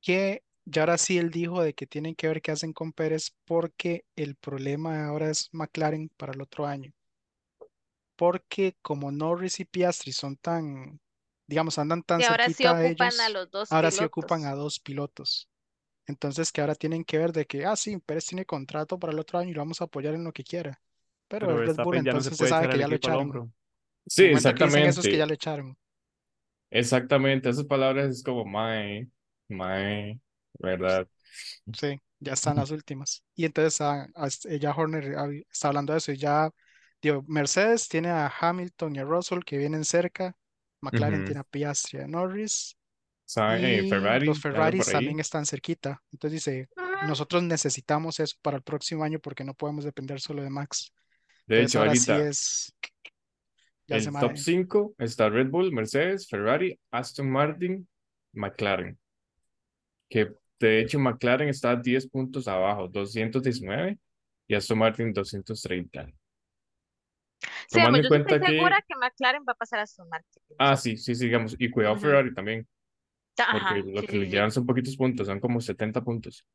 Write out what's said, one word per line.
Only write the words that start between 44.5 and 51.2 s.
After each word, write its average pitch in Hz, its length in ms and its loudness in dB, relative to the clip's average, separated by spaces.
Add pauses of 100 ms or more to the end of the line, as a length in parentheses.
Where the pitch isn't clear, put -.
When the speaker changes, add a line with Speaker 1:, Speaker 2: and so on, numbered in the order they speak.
Speaker 4:
anda 160 120 4
Speaker 1:
Ferraris 185 180 0
Speaker 4:
por - 0 -
ahí. 143 240 0
Speaker 1:
también 156 60 -4
están 151 260 -4
cerquita. 139 640 -6
Entonces 151 340 -6
dice, 131 320 -6
Speaker 2:
Ajá. 370 240 -6
Speaker 1:
nosotros 156 420 0
necesitamos 156 760 -2
eso 151 220 -4
para 143 160 -2
el 131 60 -8
próximo 156 400 -6
año 151 160 -4
porque 135 260 -10
no 135 100 -10
podemos 147 300 -6
depender 135 360 -8
solo 143 220 -8
de 139 80 -6
Max. - 420 -8 (540)